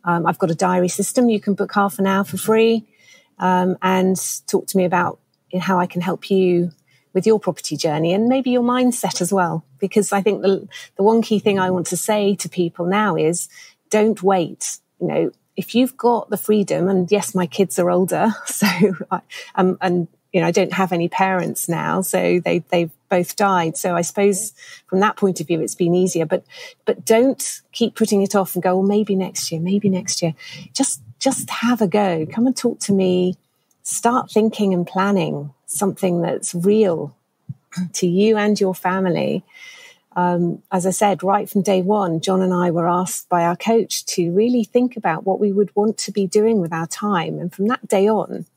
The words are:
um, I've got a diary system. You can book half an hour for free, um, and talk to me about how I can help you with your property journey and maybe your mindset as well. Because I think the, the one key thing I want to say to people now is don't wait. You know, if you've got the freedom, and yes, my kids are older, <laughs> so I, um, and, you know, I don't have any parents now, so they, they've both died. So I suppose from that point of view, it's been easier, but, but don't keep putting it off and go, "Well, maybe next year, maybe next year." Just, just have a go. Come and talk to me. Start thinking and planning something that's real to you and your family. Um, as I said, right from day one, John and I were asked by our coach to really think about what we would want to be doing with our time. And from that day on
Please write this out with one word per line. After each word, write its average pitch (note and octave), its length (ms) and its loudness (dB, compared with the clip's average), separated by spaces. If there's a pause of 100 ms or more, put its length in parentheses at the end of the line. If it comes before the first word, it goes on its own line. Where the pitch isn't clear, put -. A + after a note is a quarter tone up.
um, E3+ 220 0
I've E3+ 140 -2
got F3 120 0
a E3 40 0
diary F3+ 340 0
system. A#3+ 400 0
You G#3+ 100 2
can G3+ 140 -2
book F#3+ 200 -4
half G3+ 240 0
an G3 100 0
hour G3 180 0
for - 120 -10
free, A3 480 2 (540)
um, F#3 420 2
and F#3 360 2 (300)
talk - 200 -2
to - 100 -2
me F#3+ 60 4
about F3 360 0 (400)
how F#3 200 0
I - 60 2
can F3+ 160 -6
help F3 280 -6
you F3+ 420 2 (460)
with F3+ 80 0
your A3 140 4
property - 360 -6
journey D#3+ 380 0
and A3 160 2
maybe C4 220 0
your B3 100 2
mindset A#3+ 600 0
as F3+ 120 0
well. E3 320 0 (140)
Because G3 320 0
I G3+ 100 0
think G3 220 0
the, F#3+ 240 2 (300)
the G3 60 2
one A3 200 6
key G#3+ 160 0
thing G3+ 180 2
I F#3 140 2
want F3+ 160 -2
to F3+ 100 -4
say G#3 380 0
to - 120 -10
people E3+ 380 -2
now G3 300 2
is D#3+ 340 0 (400)
don't G#3+ 320 2
wait. F#3 560 0 (220)
You F3 80 -2
know, D#3 240 0 (240)
if - 180 -8
you've B3 240 0
got A#3 320 0
the G3+ 80 -4
freedom, F#3 500 0
and F#3 240 2
yes, G3+ 220 0
my F3+ 140 0
kids - 320 -2
are F3 100 2
older, F3+ 500 2
<laughs> - 60 -16
so - 220 0 (420)
I, F3+ 120 -4 (340)
um, F#3 260 2
and, F3 260 0 (240)
you F3 100 2
know, E3 40 2
I E3+ 60 2
don't F3+ 220 0
have F3+ 180 0
any E3+ 180 0
parents F#3 580 -2
now, E3 340 -2
so F3+ 380 0
they, F3 200 -2 (100)
they've E3+ 220 0 (180)
both F3+ 260 -2
died. F3+ 420 0
So F3+ 180 -4
I F3 60 0
suppose G3+ 520 0 (320)
from F#3+ 140 -2
that G#3 160 2
point F#3 260 -2
of D#3 60 -6
view, E3+ 120 -2
it's D#3 140 -4
been F3 220 0
easier, F3+ 320 0
but, F3+ 180 -4 (400)
but - 180 -2
don't - 580 2 (100)
keep - 240 -2
putting G#3 260 2
it G3 140 -2
off F#3+ 180 0
and F3+ 80 -2
go, F#3 160 0
"Well, F#3+ 100 2
maybe G#3 280 2
next - 360 -4
year, E3 80 -4
maybe G3 300 0
next - 320 -2
year." D#3+ 140 -2 (380)
Just, - 280 -2 (160)
just - 320 -2
have A#3 320 0
a G#3 60 2
go. F3 440 0
Come A3+ 140 0
and C4 100 2
talk - 260 -2
to - 120 0
me. F#3 440 2 (440)
Start - 480 -2
thinking G#3+ 440 0
and F3 120 0
planning E3 640 -2 (160)
something F#3 540 -2
that's - 340 -4
real F3 600 2 (800)
to - 140 -2
you G#3 300 4
and G#3 220 0
your F#3+ 140 0
family. F3+ 720 -2 (720)
Um, F3 560 0
as F#3 160 0
I - 20 2
said, F#3+ 320 0
right G3 260 0
from G3+ 140 0
day F#3 220 2
one, F#3 380 0
John F#3+ 200 0
and F#3 120 0
I F3+ 180 0
were E3+ 160 0
asked F3 420 -2
by F3 140 2
our E3+ 120 0
coach A3+ 500 0
to E3+ 260 -2
really A3+ 320 2
think B3 340 -2
about E3 280 -4
what F#3+ 140 0
we G3+ 120 0
would G3 240 0
want G#3 240 0
to - 120 -8
be G3 140 -2
doing G#3+ 340 2
with E3+ 140 -4
our E3 140 -4
time. E3 500 -4
And E3 160 -8
from G3 140 -2
that A#3+ 200 -4
day G3 200 2
on G3 500 -2